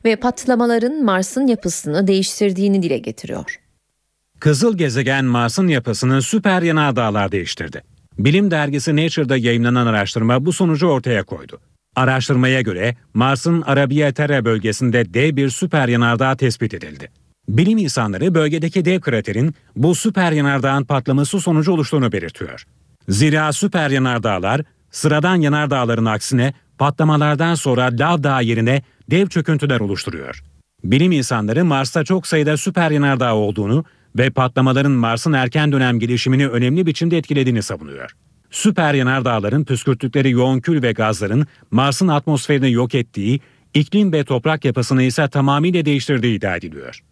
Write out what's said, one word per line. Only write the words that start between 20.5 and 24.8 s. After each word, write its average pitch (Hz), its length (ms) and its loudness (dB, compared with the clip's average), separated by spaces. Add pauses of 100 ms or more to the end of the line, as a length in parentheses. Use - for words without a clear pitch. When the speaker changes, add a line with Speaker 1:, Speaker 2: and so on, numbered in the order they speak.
Speaker 2:
patlaması 139 560 0
sonucu 156 320 0
oluştuğunu 143 400 0
belirtiyor. 82 540 -10 (440)
Zira 151 440 2
süper 170 360 -2
yanardağlar 120 720 0 (300)